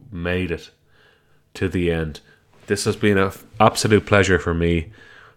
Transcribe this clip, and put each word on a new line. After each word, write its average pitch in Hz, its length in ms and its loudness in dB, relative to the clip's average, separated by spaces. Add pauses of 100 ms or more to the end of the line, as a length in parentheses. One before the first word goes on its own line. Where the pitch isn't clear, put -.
(120)
made 87 400 -4
it - 180 -10 (840)
to 95 120 -4
the 87 240 -2
end. 80 280 -6 (480)
This 202 180 -2
has 113 100 -2
been 104 220 2
an 98 100 2
f-, - 160 -10 (160)
absolute 107 460 2
pleasure 92 340 4
for 85 140 -4
me. 85 380 0 (460)